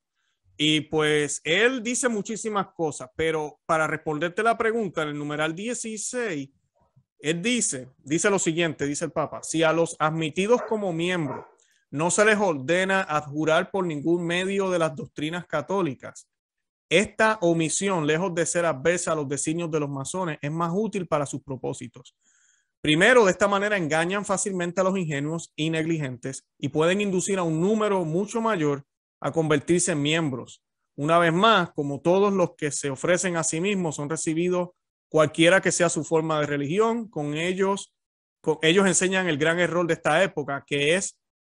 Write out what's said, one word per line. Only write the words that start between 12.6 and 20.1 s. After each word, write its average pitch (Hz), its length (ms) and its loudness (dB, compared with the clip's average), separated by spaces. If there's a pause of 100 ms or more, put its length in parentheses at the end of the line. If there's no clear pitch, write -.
adjurar 156 680 0
por 190 160 -2
ningún 165 400 -2
medio 190 440 -2
de 180 80 0
las 160 160 0
doctrinas 160 520 -8
católicas, 147 840 -4 (600)
esta 214 500 2
omisión, 170 680 0
lejos 165 280 0
de 165 100 0
ser 170 220 0
adversa 165 460 0
a - 20 0
los 147 140 -4
designios 160 420 -4
de 156 100 -2
los 143 80 -2
masones, 147 540 -6